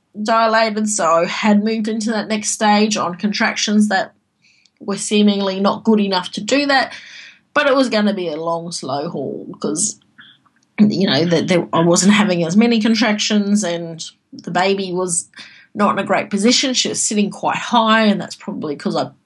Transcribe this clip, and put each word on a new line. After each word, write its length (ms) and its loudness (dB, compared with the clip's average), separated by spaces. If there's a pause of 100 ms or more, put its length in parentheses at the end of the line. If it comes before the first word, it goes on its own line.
(240)
dilated, 680 2
so 160 -2
I 200 4
had 380 2
moved 240 -2
into 220 -4
that 180 -4
next 220 -4
stage 480 2
on 180 -4
contractions 760 0
that 240 -2 (680)
were 180 -6
seemingly 600 2
not 240 0
good 160 4
enough 320 -2
to 100 -8
do 240 0
that, 260 0 (600)
but 140 0
it 80 4
was 120 4
gonna 280 0
be 140 -4
a 60 -4
long, 360 -6
slow 380 -6
haul 420 -8
because, 480 -4 (800)
you 260 4
know, 200 2
that 220 0
there, 240 2
I 100 2
wasn't 320 4
having 300 2
as 140 -2
many 240 4
contractions 840 0
and 400 -6 (300)
the 160 -14
baby 420 0
was 380 -4 (460)
not 160 2
in 120 -2
a 40 -8
great 240 -2
position. 420 2
She 160 -2
was 100 -6
sitting 300 0
quite 280 -4
high, 480 2
and 140 2
that's 160 -12
probably 400 -8
'cause 200 -6
I 160 -4 (140)